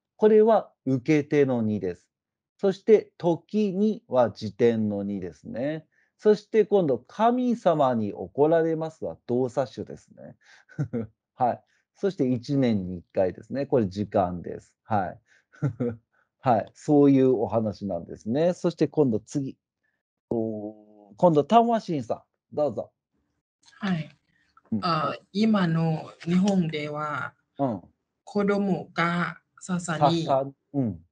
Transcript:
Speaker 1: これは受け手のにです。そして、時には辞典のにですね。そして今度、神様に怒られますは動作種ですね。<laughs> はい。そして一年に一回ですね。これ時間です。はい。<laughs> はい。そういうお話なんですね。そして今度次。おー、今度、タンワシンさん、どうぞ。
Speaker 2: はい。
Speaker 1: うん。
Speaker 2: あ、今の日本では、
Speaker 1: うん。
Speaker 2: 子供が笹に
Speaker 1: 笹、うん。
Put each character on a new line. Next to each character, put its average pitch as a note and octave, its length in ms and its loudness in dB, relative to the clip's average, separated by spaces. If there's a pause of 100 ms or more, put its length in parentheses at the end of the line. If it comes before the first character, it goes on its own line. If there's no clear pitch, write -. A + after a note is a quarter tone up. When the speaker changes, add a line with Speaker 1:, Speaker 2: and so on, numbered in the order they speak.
(140)
Speaker 1:
こ A3 120 2
れ G#3+ 140 8
は A3 300 2 (140)
受 C#3 380 0
け D3 40 -10
手 D3 180 4
の B2 160 -2
に G#2+ 180 -2
で F2+ 160 -6
す。 - 140 -20 (480)
そ G3 140 0
し F#3 100 -8
て、 G#3 360 4
時 F3+ 560 -2
に G3+ 340 -2
は A#2+ 240 2
辞 G#2+ 240 -10
典 A2+ 340 2
の G2+ 140 -4
に G2+ 160 -6
で F2+ 140 -10
す - 160 -20
ね。 D3 360 -8 (320)
そ G#3+ 180 4
し G#3 100 -14
て A3 200 2
今 G3 220 2
度、 B2+ 120 0
神 A#3+ 560 0
様 D3+ 380 2
に G#2+ 200 -2
怒 A2+ 340 0
ら E3 160 4
れ E3 120 0
ま D#3+ 160 -8
す - 140 -14
は E2 120 -8 (100)
動 B2 220 0
作 C3 220 -4
種 G2+ 140 -10
で D2 120 -16
す - 180 -20
ね。 C#2 200 -20 (320)
<laughs> A2+ 440 -8 (240)
は A#2+ 180 0
い。 - 100 -10 (320)
そ G3 140 -2
し F#3 60 -6
て C#3 120 0
一 B2+ 300 -2
年 A2+ 300 0
に F2+ 100 -8
一 E2+ 160 -16
回 F#2 200 0
で - 100 -18
す - 100 -14
ね。 C3+ 120 -6
こ C#3 140 2
れ G#2+ 80 2
時 F#2+ 200 -4
間 F2+ 340 -2
で D#2 200 -12
す。 - 220 -20
は G2+ 240 -2
い。 - 120 -14 (320)
<laughs> A#2+ 500 -6 (380)
は A#2+ 200 2
い。 - 140 -6
そ D3 300 4
う C#3+ 80 8
い C3+ 100 6
う C3 140 4
お G#2+ 120 -2
話 G#2 380 -4
な F2+ 140 -4
ん E2+ 60 -12
で - 120 -16
す - 120 -12
ね。 D#3+ 240 0
そ F3 180 -4
し D#3+ 40 -14
て D#3 120 0
今 C#3+ 240 0
度 G#2+ 80 -2
次。 C3+ 380 -8 (720)
お A2+ 840 -8
ー、 - 60 -20
今 F3 160 4
度、 D3 100 4
タ G#3+ 160 4
ン A#3 80 2
ワ A#3 120 0
シ E3+ 180 -6
ン C3 60 -6
さ A2+ 200 -8 (280)
ん、 A#2 40 -20
ど C#3+ 140 0
う A2+ 40 -6
ぞ。 - 180 -10 (880)
Speaker 2:
は G3 140 -2
い。 D#3+ 160 -6 (600)
Speaker 1:
う A3 60 -4
ん。 - 40 -4
Speaker 2:
あ、 D#3+ 340 -4 (180)
今 G#3 340 2
の E3 420 -2 (140)
日 F3 120 -2
本 F#3 320 2
で D3+ 220 -6
は、 D3 440 -8 (260)
Speaker 1:
う C#3 60 0
ん。 G#2+ 160 -4 (420)
Speaker 2:
子 G3+ 220 -2
供 G3 480 0
が E3+ 480 -2 (180)
笹 E3+ 500 -2
に E3 140 0
Speaker 1:
笹、 C#3 280 0 (220)
う C#3 80 -2
ん。 F#2 300 -4